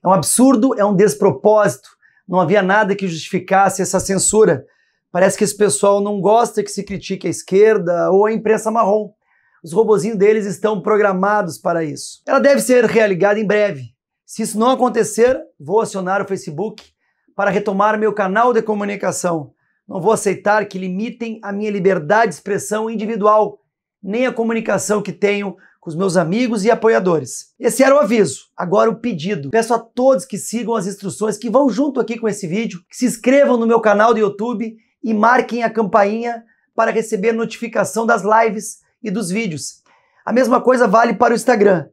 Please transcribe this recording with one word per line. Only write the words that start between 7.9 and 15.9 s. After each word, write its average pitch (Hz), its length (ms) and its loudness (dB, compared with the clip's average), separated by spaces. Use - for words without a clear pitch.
ou 196 160 4
a 220 80 0
imprensa 214 380 0
marrom. 214 400 0
Os 147 100 -14
robozinhos 214 440 2
deles 208 300 2
estão 208 340 -2
programados 202 760 0
para 170 240 -2
isso. - 440 -10
Ela 269 120 2
deve 262 220 4
ser 247 240 4
realigada 208 540 2
em 220 60 -2
breve. 196 480 -2
Se - 160 -10
isso 208 160 -6
não 233 140 2
acontecer, 247 680 0
vou 175 220 -2
acionar 190 380 -4